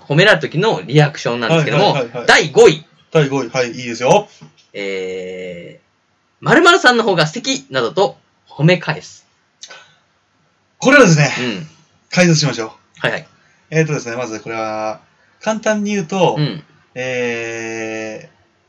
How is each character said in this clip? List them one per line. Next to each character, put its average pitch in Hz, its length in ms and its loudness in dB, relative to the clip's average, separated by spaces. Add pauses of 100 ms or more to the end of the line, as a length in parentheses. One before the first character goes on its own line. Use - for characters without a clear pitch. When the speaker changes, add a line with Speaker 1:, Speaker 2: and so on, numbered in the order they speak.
Speaker 1:
褒 143 80 -2
め 170 100 4
ら 214 80 6
れ - 40 4
た - 60 -4
時 - 160 -6
の 185 240 0
リ 120 180 2
ア 147 100 4
ク - 80 -14
シ - 100 -4
ョ 120 80 -2
ン 123 40 -6
な 113 80 -2
ん - 20 2
で 165 100 2
す 151 40 0
け 135 60 -4
ど - 80 0
も、 190 60 4
Speaker 2:
は 196 60 2
い、 - 40 0
は 143 60 -2
い、 123 40 -2
は 117 40 -10
い、 - 100 -12
は 117 60 -8
い。 - 20 -14
Speaker 1:
第 208 240 2
五 208 180 6
位。 - 160 -4 (260)
Speaker 2:
第 151 180 2
五 131 160 -2
位。 117 40 -8
は 127 160 -2
い、 120 40 -6
い - 40 -10
い - 20 -12 (100)
で 120 100 -8
す 113 80 -10
よ。 190 260 2 (440)
Speaker 1:
え 92 1080 -10
ー、 - 600 -20
〇 233 180 4
〇 359 160 6
さ 254 140 4
ん 240 40 2
の 226 80 2
方 202 100 2
が 160 120 2
素 - 80 -8
敵 135 360 -8
な 131 100 -2
ど 113 120 -2
と 180 240 0 (320)
褒 - 160 -4
め 180 140 4
返 156 240 -8
す。 - 240 -20 (1500)
Speaker 2:
こ - 120 2
れ 285 80 8
は 262 60 10
で 202 60 6
す 156 80 6
ね、 139 200 2
Speaker 1:
う 123 40 -4 (180)
ん。 78 60 -14 (440)
Speaker 2:
解 180 160 2
説 160 140 4
し 151 60 0
ま 127 60 -2
し 113 80 -8
ょ 110 60 -6
う。 113 40 -12 (280)
Speaker 1:
は 127 100 -2
い、 113 40 -6
は 101 60 -6
い。 - 100 -18 (420)
Speaker 2:
え 160 120 2
ー 156 40 0
と 151 80 -6
で 123 60 -6
す 117 100 -10
ね、 117 60 -8
ま 123 100 -6
ず 110 140 -10
こ - 100 -16
れ 113 60 -8
は、 110 440 -6 (400)
簡 220 200 -4
単 214 240 -2
に 208 100 -4
言 196 100 -2
う - 20 -14
と、 170 320 0
Speaker 1:
う 151 40 0
ん。 101 200 -6 (320)
Speaker 2:
え 113 1400 -8 (380)